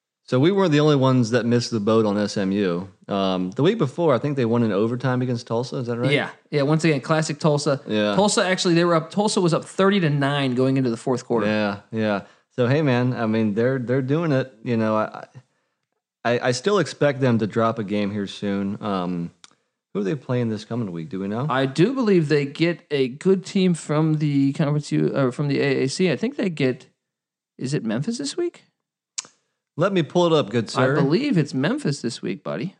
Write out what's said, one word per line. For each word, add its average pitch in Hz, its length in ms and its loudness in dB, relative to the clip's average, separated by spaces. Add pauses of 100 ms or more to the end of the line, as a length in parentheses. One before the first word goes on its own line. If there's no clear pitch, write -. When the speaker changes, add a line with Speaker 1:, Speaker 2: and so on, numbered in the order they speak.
(240)
Speaker 1:
So 127 140 0
we 160 140 4
weren't 190 200 4
the 147 80 4
only 151 160 6
ones 127 340 4
that 117 140 2
missed 120 280 0
the 113 80 0
boat 110 260 4
on 101 100 0
S 104 200 -2
M 98 160 0
U. 95 360 0 (200)
Um, 95 440 -2
the 131 100 -2
week 196 160 4
before, 160 360 0
I - 40 2
think 147 180 -4
they 131 80 0
won 117 180 2
in 110 100 0
overtime 123 480 0
against 123 260 -4
Tulsa. 123 300 -4
Is 123 120 -6
that 117 100 -4
right? 127 140 0
Speaker 2:
Yeah, 117 180 -2 (200)
yeah. 143 120 0
Once 156 220 0
again, 151 160 2
classic 156 380 -2
Tulsa. 147 480 0
Speaker 1:
Yeah. 104 280 0
Speaker 2:
Tulsa, 202 300 2
actually, 185 300 2
they 170 100 4
were 175 100 4
up. 156 160 -2
Tulsa 214 300 0
was 175 120 2
up 160 120 -2
thirty 196 360 2
to 160 100 2
nine 139 440 0
going 131 220 2
into 131 140 0
the 113 60 -2
fourth 123 300 -4
quarter. 110 200 0
Speaker 1:
Yeah, 104 340 0 (100)
yeah. 107 320 -2 (340)
So 123 100 2
hey, 143 160 2
man, 123 320 2
I 113 120 -4
mean, 110 280 0
they're, 123 240 0
they're 123 220 -2
doing 147 320 -2
it. 131 200 -2 (100)
You 120 140 -2
know, 110 200 0
I, - 300 -4 (1000)
I, 120 140 2
I 127 140 -2
still 196 260 0
expect 143 420 0
them 123 200 2
to 113 60 -2
drop 113 320 0
a 110 60 -4
game 101 260 -2
here 104 160 -4
soon. 98 560 -4
Um, 90 500 -4 (600)
who 190 80 -4
are 208 40 -4
they 180 100 -2
playing 123 340 -4
this 107 160 -6
coming 117 280 -6
week? 82 180 -8
Do 95 80 -8
we 98 100 -4
know? 113 220 -4
Speaker 2:
I 135 160 0
do 156 260 2
believe 208 360 2
they 143 180 2
get 156 440 -4
a 135 180 0
good 180 360 0
team 185 300 2
from 156 440 0
the 139 340 2
conference, 147 400 0
U-, 151 220 0
or 131 180 0
from 147 160 -4
the 135 120 0
A 135 220 0
A 131 60 0
C. 175 220 0
I 135 60 0
think 247 200 -4
they 226 120 -2
get, 143 380 -2 (720)
is 131 160 -4
it - 100 -2
Memphis 139 340 -2
this 285 180 -8
week? 349 280 -6 (1120)
Speaker 1:
Let 196 160 2
me 180 80 2
pull 175 240 2
it 165 80 4
up, 147 160 2
good 113 180 -2
sir. 131 300 0
Speaker 2:
I - 20 2
believe 190 380 2
it's 151 160 -2
Memphis 151 480 -2
this 117 180 -6
week, 110 240 -8
buddy. 110 360 -8